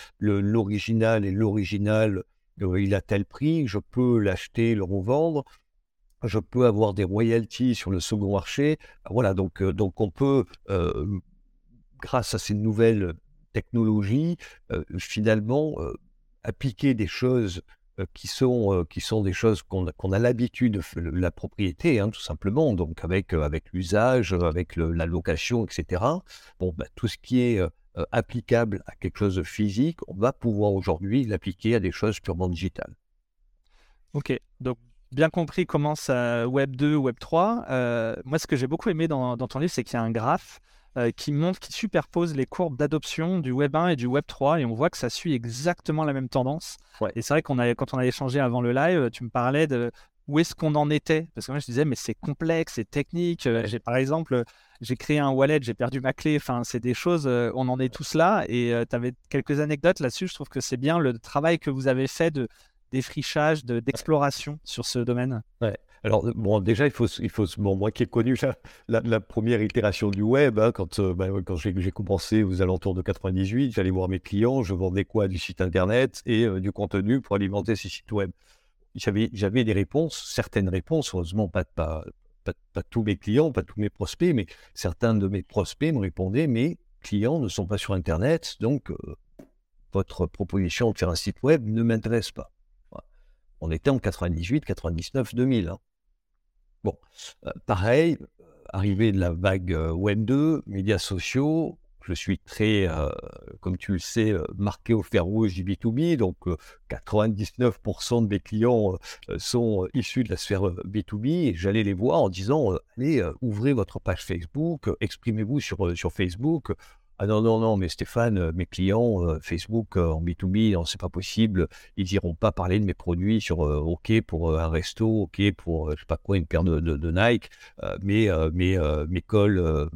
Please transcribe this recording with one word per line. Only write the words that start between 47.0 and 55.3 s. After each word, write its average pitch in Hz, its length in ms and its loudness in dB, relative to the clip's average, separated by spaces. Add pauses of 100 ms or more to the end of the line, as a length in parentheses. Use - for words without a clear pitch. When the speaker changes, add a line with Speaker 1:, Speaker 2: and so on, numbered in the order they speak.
Speaker 1:
Ouais. 101 120 -2
Speaker 2:
Et 117 60 -6
c'est 143 140 0
vrai 160 80 4
qu'on 131 160 -2
a, 120 160 4
quand - 180 -6
on 131 60 -2
a 127 80 2
échangé 131 340 0
avant 123 220 0
le 120 100 2
live, 143 380 2
tu - 140 -12
me 117 40 -8
parlais 131 380 2
de 120 240 -2 (380)
où 147 100 2
est-ce 170 160 2
qu'on 151 220 0
en 147 120 2
était, 156 460 0
parce 110 120 -10
que 131 60 -8
moi 143 60 -4
je 139 80 -8
disais 123 180 2
mais 135 120 0
c'est - 180 -6
complexe, 165 600 -4
c'est - 140 -6
technique. 170 580 -2
Euh, 113 160 2
Speaker 1:
Ouais. 104 60 -2
Speaker 2:
j'ai, 110 120 -6
par 120 160 -2
exemple, 135 480 0 (360)
j'ai 120 160 -4
créé 151 220 0
un 143 120 2